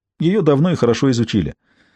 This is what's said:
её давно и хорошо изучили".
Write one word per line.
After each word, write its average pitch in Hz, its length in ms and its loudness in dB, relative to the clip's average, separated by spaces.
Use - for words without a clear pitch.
её 185 220 0
давно 151 300 2
и 156 40 -2
хорошо 120 360 0
изучили". 104 420 -2